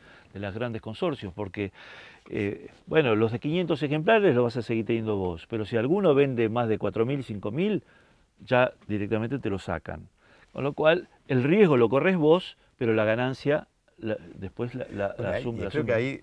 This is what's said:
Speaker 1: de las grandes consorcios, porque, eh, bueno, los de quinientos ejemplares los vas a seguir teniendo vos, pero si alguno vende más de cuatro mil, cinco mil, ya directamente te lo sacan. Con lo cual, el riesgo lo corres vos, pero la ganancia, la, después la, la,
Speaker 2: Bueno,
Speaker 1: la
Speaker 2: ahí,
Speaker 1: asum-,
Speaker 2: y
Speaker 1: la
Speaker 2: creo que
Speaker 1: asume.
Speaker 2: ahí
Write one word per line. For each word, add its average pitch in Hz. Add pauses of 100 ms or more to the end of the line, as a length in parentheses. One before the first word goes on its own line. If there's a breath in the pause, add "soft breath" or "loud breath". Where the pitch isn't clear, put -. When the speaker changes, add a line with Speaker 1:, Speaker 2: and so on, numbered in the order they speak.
(320 loud breath)
Speaker 1:
de 98
las 98
grandes 113
consorcios, 113
porque, 101 (580 loud breath)
eh, - (160)
bueno, 143
los 110
de 120
quinientos 160
ejemplares 160
los 120
vas 120
a 117
seguir 113
teniendo 110
vos, 90
pero 107
si 117
alguno 151
vende 131
más 117
de 107
cuatro 107
mil, 135
cinco 104
mil, 180 (580 soft breath)
ya 127 (140)
directamente 107
te 110
lo 95
sacan. 87 (440 soft breath)
Con 127
lo 143
cual, 156 (180)
el 127
riesgo 160
lo 117
corres 151
vos, 160 (180 soft breath)
pero 113
la 110
ganancia, 127 (300)
la, 107 (160)
después 120
la, 127
la, 98
Speaker 2:
Bueno, 120
Speaker 1:
la 101
Speaker 2:
ahí, 113
Speaker 1:
asum-, 117
Speaker 2:
y 95
Speaker 1:
la 98
Speaker 2:
creo 147
que 120
Speaker 1:
asume. 120
Speaker 2:
ahí 135